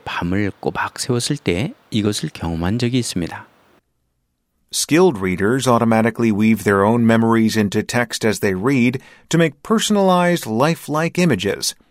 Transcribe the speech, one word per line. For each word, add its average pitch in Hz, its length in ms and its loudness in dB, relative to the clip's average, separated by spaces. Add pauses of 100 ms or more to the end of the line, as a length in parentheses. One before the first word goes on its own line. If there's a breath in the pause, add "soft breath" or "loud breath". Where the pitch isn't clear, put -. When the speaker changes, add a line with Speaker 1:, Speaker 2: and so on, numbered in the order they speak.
Speaker 1:
밤을 95 560 -4
꼬박 - 400 -6
새웠을 123 340 -4
때 123 380 -4 (180)
이것을 104 380 -2
경험한 85 500 -4
적이 123 200 -2
있습니다. - 460 -8 (1300)
Speaker 2:
Skilled 156 460 2
readers 98 480 0
automatically 113 640 2
weave 107 320 2
their 101 220 4
own 117 180 2
memories 113 560 2
into 104 240 0
text 120 420 -4
as 104 140 0
they 101 160 0
read 123 440 0 (280 loud breath)
to 160 100 0
make 160 260 0
personalized, 185 840 2
lifelike 156 720 -2
images. 101 540 0 (140)